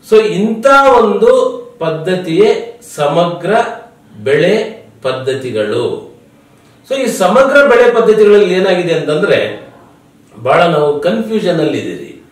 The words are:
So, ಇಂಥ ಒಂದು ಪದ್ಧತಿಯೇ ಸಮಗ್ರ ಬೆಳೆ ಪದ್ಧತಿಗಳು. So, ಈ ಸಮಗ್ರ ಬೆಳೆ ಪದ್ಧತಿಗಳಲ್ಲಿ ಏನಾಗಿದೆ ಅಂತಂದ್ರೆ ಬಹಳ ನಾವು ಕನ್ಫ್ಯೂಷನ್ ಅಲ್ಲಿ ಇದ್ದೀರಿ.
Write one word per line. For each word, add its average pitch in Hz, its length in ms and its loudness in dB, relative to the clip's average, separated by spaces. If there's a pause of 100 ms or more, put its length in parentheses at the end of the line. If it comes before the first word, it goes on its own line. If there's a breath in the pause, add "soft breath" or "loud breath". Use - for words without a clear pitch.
(100)
So, 214 100 6
ಇಂಥ 214 440 -4 (340)
ಒಂದು 247 580 2 (220)
ಪದ್ಧತಿಯೇ 175 1000 -2 (160)
ಸಮಗ್ರ 165 580 -2 (720)
ಬೆಳೆ 160 600 -2 (160)
ಪದ್ಧತಿಗಳು. 123 1120 -6 (720 soft breath)
So, 262 60 -2
ಈ 262 120 -2
ಸಮಗ್ರ 262 600 2
ಬೆಳೆ 240 260 4
ಪದ್ಧತಿಗಳಲ್ಲಿ 208 600 4
ಏನಾಗಿದೆ 180 400 0
ಅಂತಂದ್ರೆ 147 760 -2 (760)
ಬಹಳ 143 180 2
ನಾವು 147 380 0
ಕನ್ಫ್ಯೂಷನ್ 180 600 -2
ಅಲ್ಲಿ 147 180 -2
ಇದ್ದೀರಿ. - 540 -12